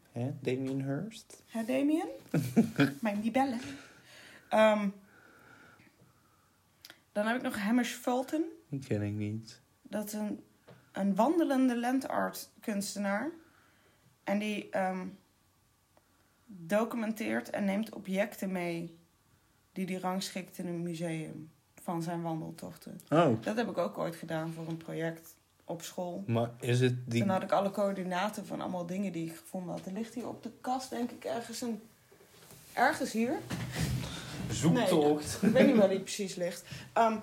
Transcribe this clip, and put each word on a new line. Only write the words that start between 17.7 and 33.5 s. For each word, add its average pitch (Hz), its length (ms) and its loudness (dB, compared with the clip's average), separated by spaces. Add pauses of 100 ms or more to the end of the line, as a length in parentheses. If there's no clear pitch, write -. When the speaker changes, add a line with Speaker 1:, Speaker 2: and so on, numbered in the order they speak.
Speaker 2:
objecten 190 580 -2
mee 170 460 -4 (760)
die 190 140 -6
die 185 140 -4
rangschikt 185 580 -4
in 180 100 -6
een 170 160 -4
museum 160 680 -6 (300)
van 170 220 -4
zijn 170 180 -4
wandeltochten. 165 800 -8 (100)
Speaker 1:
Oh. 147 340 6
Speaker 2:
Dat 220 140 -2
heb 233 120 0
ik - 80 -8
ook - 200 -2
ooit 165 180 -2
gedaan 165 380 -6
voor 165 140 -10
een 165 100 -4
project 165 580 -6 (300)
op - 160 -8
school. 180 460 -8
Speaker 1:
Maar 117 220 2 (100)
is 123 200 2
het 127 320 2
die - 100 2
Speaker 2:
Toen 196 80 4
had 185 140 2
ik 196 80 -8
alle 196 200 4
coördinaten 196 760 -2
van - 160 -8
allemaal 180 240 -4
dingen 185 260 -4
die 170 180 -4
ik 165 60 -12
gevonden 175 400 -10
had. 165 100 -10
Er 190 60 -10
ligt 226 220 -8
hier 240 140 -8
op - 160 -10
de 226 80 -10 (100)
kast, 262 280 -4
denk 240 220 -4
ik, - 120 -14
ergens 226 380 -6
een, 226 200 -4 (920)
ergens 277 380 2
hier. 233 260 0 (1120)